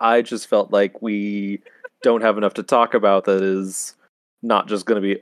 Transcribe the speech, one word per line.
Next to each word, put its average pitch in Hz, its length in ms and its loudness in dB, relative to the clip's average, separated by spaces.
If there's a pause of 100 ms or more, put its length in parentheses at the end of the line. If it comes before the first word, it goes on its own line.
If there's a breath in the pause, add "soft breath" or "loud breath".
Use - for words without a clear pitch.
I 117 200 4
just 117 260 -8
felt 104 240 0
like 101 300 0
we 104 600 -6 (420 loud breath)
don't 117 180 2
have 107 160 2
enough 104 180 0
to 104 80 -8
talk 117 300 2
about 101 320 4
that 95 160 2
is 95 540 -4 (480)
not 107 240 0
just 101 180 -4
gonna 107 160 0
be 98 200 -2